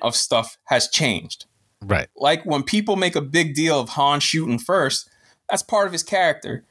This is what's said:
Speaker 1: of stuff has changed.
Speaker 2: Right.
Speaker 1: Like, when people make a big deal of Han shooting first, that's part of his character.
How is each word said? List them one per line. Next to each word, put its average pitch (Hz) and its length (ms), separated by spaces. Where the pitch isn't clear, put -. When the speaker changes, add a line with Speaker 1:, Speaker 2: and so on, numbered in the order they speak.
Speaker 1:
of 120 120
stuff - 500
has 127 220
changed. - 580
Speaker 2:
Right. 98 340
Speaker 1:
Like, 160 280
when 147 180
people 208 340
make 180 200
a 156 60
big 147 340
deal 156 240
of 120 100
Han 143 300
shooting 143 400
first, 160 500
that's 196 140
part 202 240
of 175 60
his 165 100
character. - 680